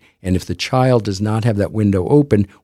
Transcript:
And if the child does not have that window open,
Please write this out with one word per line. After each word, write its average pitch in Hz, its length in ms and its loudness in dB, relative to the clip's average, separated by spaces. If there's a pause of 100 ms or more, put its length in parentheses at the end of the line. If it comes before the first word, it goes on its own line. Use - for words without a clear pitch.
(240)
And 90 120 0
if 85 120 -4
the 87 80 -6
child 127 480 0
does 98 180 -6
not 110 220 -2
have 113 140 0
that 98 140 -2
window 98 360 0
open, 139 400 2 (160)